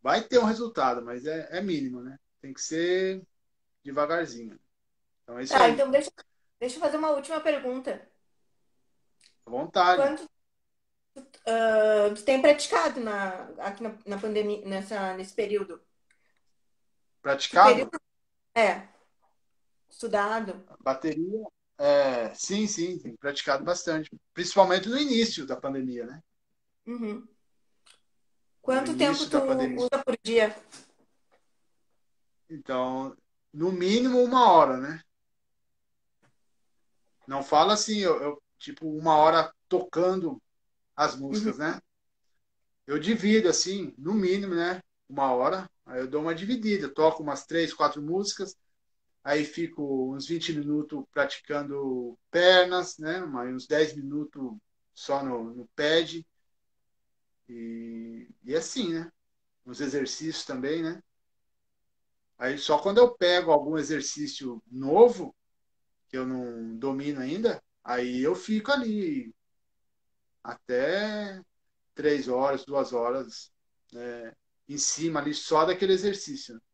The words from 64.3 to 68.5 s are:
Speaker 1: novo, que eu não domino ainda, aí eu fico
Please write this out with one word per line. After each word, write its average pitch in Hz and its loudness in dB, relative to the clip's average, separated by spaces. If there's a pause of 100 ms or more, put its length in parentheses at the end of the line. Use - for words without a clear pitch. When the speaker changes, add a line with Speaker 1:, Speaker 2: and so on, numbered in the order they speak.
Speaker 1:
novo, 175 4 (720)
que 131 -8
eu 131 -4
não 117 -8
domino 139 -4
ainda, 185 -2 (200)
aí 123 -2
eu 165 2
fico 214 -2